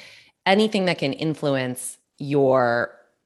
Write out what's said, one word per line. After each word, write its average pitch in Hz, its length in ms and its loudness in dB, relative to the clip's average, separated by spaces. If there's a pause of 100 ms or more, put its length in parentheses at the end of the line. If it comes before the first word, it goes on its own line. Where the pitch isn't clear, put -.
(440)
anything 202 400 2
that 170 140 -2
can 139 160 -2
influence 139 840 -4 (220)
your 131 760 2 (320)